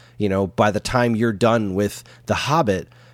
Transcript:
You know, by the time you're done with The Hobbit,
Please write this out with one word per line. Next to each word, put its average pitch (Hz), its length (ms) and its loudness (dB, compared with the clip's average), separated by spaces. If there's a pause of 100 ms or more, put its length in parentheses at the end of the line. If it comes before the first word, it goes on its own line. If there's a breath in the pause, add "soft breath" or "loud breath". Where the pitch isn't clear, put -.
(160 soft breath)
You 101 140 -2
know, 95 160 0
by 104 240 2
the 101 100 -2
time 120 340 0
you're 113 200 0
done 110 400 2
with 101 300 -2 (220 loud breath)
The 107 80 0
Hobbit, 113 540 0 (260 soft breath)